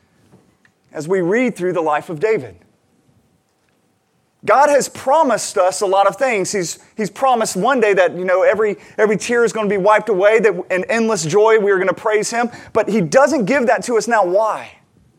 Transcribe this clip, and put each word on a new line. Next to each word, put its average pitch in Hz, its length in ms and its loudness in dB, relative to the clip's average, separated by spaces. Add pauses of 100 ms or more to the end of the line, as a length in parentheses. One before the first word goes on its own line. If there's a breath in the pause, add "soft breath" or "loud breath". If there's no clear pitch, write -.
(920 soft breath)
as 151 160 -12
we 190 140 0
read 214 340 0
through 180 160 -4
the 175 100 -2
life 151 280 -4
of 160 100 -10
David. 143 380 -4 (1900)
God 269 240 4
has 277 180 2
promised 262 680 -2
us 185 240 0
a 208 60 0
lot 196 200 2
of 196 80 0
things. 226 360 -2
He's, 185 280 -6 (160 soft breath)
he's 208 140 -4
promised 240 480 -2
one 240 240 0
day 208 140 2
that, 175 200 2
you 175 80 -8
know, 185 200 0
every, 202 340 0 (200 loud breath)
every 214 200 2
tear 240 260 0
is 220 80 0
gonna 214 160 -4
be 202 100 0
wiped 208 320 2
away, 208 300 4
that 214 140 2 (180)
in 185 140 -2
endless 220 400 -2
joy 208 340 4
we 202 120 0
are 190 80 2
gonna 190 120 0
praise 214 380 -2
him. 233 200 -2 (220 loud breath)
But 220 160 0
he 208 140 0
doesn't 262 440 2
give 247 200 0
that 208 200 0
to 240 120 -2
us 208 100 -2
now. 226 160 0
Why? 180 540 -2 (420)